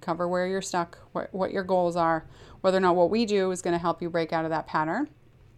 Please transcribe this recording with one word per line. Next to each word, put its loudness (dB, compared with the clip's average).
cover -2
where 0
you're -2
stuck, -4
what, -6
what -4
your -2
goals 2
are, 2
whether 2
or 4
not 4
what 6
we 2
do 2
is -6
gonna 0
help -2
you -6
break -2
out 0
of -4
that -2
pattern. -2